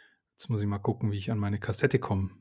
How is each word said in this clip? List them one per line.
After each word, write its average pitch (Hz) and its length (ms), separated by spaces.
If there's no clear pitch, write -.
Jetzt - 180
muss 107 120
ich 104 60
mal 101 120
gucken, 107 320
wie 101 60
ich 101 140
an 107 60
meine 101 220
Kassette - 400
komme 95 420